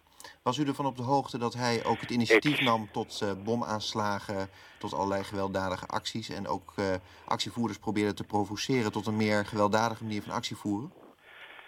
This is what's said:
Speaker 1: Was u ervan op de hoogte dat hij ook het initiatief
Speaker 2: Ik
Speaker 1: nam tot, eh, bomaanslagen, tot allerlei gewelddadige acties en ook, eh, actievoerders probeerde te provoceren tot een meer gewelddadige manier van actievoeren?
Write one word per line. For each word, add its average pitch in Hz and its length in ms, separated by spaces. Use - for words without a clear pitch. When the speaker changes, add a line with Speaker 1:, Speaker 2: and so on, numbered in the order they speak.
Speaker 1:
Was 123 120
u 147 100
ervan 139 180
op 127 120
de 127 60
hoogte 135 340
dat 117 160
hij 120 320
ook 113 140
het - 100
initiatief 120 480
Speaker 2:
Ik 135 80
Speaker 1:
nam 113 260
tot, - 300
eh, 101 120
bomaanslagen, 104 1040
tot 101 160
allerlei 98 300
gewelddadige 95 600
acties - 440
en 98 180
ook, - 280
eh, 95 200
actievoerders 117 540
probeerde 104 340
te - 100
provoceren 107 680
tot 107 160
een 107 80
meer 107 300
gewelddadige 110 580
manier 107 180
van - 120
actievoeren? 107 600